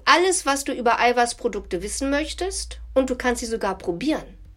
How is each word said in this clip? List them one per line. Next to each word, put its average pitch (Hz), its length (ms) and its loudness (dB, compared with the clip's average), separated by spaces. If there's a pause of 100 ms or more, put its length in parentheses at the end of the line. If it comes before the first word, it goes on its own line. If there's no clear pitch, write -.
alles, 349 420 4
was 277 180 0
du 285 80 -2
über 240 280 2
Eiweißprodukte 233 800 0
wissen 214 260 -4
möchtest, 311 720 -4 (140)
und 269 160 4
du 247 60 0
kannst 240 240 0
sie 247 60 -6
sogar 220 300 -2
probieren. 208 480 -2 (320)